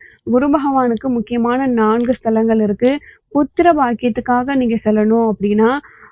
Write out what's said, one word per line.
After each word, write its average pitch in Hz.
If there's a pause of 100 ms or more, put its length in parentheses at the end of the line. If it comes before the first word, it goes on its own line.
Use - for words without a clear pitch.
(240)
குரு 247
பகவானுக்கு 269
முக்கியமான 240
நான்கு 233
ஸ்தலங்கள் 220
இருக்கு. 240 (360)
புத்திர 320
பாக்கியத்துக்காக 247
நீங்க 233
செல்லணும் 214
அப்படின்னா, 214 (340)